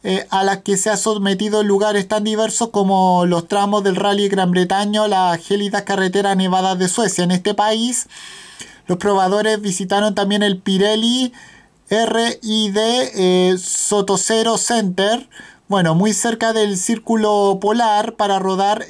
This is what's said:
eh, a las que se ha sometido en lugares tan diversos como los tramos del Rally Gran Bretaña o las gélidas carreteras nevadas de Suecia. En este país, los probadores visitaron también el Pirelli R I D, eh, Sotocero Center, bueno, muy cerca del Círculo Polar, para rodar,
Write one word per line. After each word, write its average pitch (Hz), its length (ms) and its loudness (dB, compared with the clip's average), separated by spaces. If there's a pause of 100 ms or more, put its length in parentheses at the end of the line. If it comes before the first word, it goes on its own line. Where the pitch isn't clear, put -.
eh, 285 280 -2
a 190 120 0
las 196 200 0
que 202 140 0
se 214 140 0
ha 208 60 0
sometido 208 640 0
en 208 80 2
lugares 202 400 2
tan 214 160 -2
diversos 220 460 -2
como 190 560 2
los 170 200 0
tramos 202 380 0
del 190 100 2
Rally 202 340 0
Gran 190 220 0
Bretaña 196 520 0
o 214 60 0
las 185 300 2
gélidas 202 440 -2
carreteras 196 540 0
nevadas 185 420 0
de 180 100 0
Suecia. 208 340 0
En 180 80 0
este 185 240 0
país, 220 540 -2 (800)
los 180 120 -2
probadores 202 600 2
visitaron 202 540 -2
también 202 280 0
el 202 160 0
Pirelli 220 760 0 (580)
R 226 500 0
I 214 300 -2
D, 233 440 0
eh, 185 440 2
Sotocero 208 1000 -2
Center, 214 720 -2 (400)
bueno, 175 260 2
muy 202 200 2
cerca 226 400 -2
del 208 240 0
Círculo 208 840 0
Polar, 220 540 0
para 202 240 0
rodar, 196 520 -2